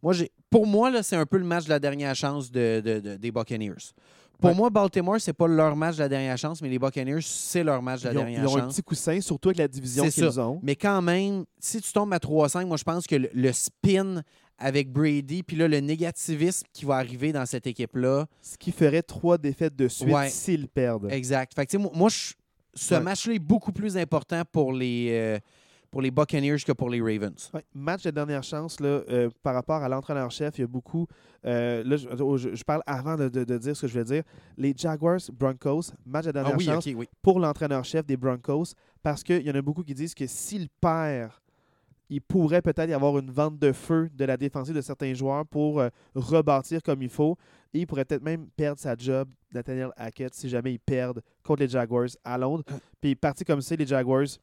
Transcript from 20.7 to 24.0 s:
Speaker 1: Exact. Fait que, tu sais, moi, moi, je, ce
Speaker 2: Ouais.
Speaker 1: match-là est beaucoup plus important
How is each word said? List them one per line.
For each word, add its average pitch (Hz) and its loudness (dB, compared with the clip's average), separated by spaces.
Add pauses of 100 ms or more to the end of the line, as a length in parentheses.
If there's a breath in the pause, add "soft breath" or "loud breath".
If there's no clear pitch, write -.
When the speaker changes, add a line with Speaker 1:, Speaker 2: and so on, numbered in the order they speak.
Speaker 1:
Exact. 131 -2
Fait 143 -2
que, - -12
tu 196 0
sais, 202 0
moi, 196 -2
moi, 180 6
je, - -2 (420)
ce - 0
Speaker 2:
Ouais. 165 6
Speaker 1:
match-là 196 -2
est 214 0
beaucoup 190 2
plus 202 -4
important 165 -2